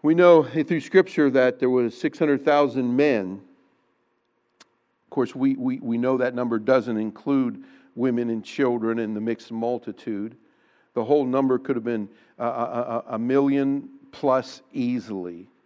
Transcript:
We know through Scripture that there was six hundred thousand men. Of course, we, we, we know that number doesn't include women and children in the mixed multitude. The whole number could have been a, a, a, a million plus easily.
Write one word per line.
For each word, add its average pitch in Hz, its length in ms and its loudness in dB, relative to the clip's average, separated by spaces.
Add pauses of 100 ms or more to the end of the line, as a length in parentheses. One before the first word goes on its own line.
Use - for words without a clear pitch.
We 156 120 4
know 175 280 8
through 143 380 -2
Scripture 185 480 4
that 127 300 2
there 127 100 2
was 123 280 0
six - 200 -4
hundred 143 260 0
thousand 135 520 2
men. 107 460 0 (1160)
Of - 500 -20
course, - 260 -4
we, 135 200 0
we, 131 240 -4
we 117 180 -4
know 127 200 0
that 123 160 0
number 120 240 -2
doesn't 113 400 0
include 117 680 -2 (320)
women 120 340 -2
and 113 140 -4
children 117 540 -2
in 110 160 -4
the 107 80 -6
mixed 113 300 -6
multitude. 113 840 -8 (600)
The 117 80 -2
whole 143 220 2
number 131 340 0
could - 160 -4
have 113 100 -4
been 110 240 -4 (300)
a, 120 60 -6
a, - 20 -2
a, 120 600 -4
a 113 100 -6
million 139 680 0 (220)
plus 131 500 -2 (120)
easily. 101 760 -6 (180)